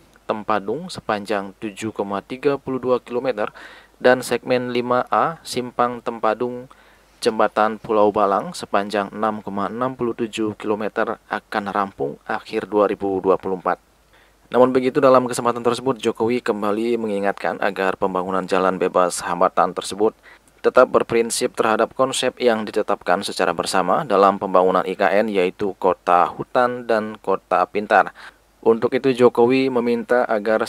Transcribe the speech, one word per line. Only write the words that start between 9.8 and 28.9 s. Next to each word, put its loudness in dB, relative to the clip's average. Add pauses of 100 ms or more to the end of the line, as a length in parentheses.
puluh -4
tujuh -4
kilometer -4 (160)
akan -6
rampung -6
akhir -6
dua 4
ribu -2
dua 2
puluh -4
empat. -2 (640)
Namun 4
begitu, 0
dalam 6
kesempatan -2
tersebut 0
Jokowi 0
kembali -2
mengingatkan -2
agar -2
pembangunan -2
jalan 2
bebas 0
hambatan 0
tersebut -2 (480)
tetap 4
berprinsip -2
terhadap 0
konsep -2
yang 2
ditetapkan -2
secara -2
bersama 0
dalam 4
pembangunan 2
I -4
K -6 (160)
N, 0
yaitu -2
kota 2
hutan -2
dan -2
kota -2
pintar. 2 (480)
Untuk 2